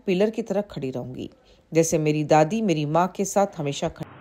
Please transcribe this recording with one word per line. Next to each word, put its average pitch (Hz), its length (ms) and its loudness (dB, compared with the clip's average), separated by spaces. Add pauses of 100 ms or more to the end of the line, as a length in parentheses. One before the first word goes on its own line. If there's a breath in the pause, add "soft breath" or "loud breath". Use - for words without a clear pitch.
pillar 196 240 2
की 220 120 -6
तरह 202 200 -4
खड़ी 139 300 -8
रहूंगी, 123 380 -10 (440 soft breath)
जैसे 160 240 4
मेरी 151 260 2
दादी 156 380 4
मेरी 156 240 0
माँ 170 300 0
के 196 100 -4
साथ 202 220 2 (100)
हमेशा 147 320 -4
खड़ी। - 320 -14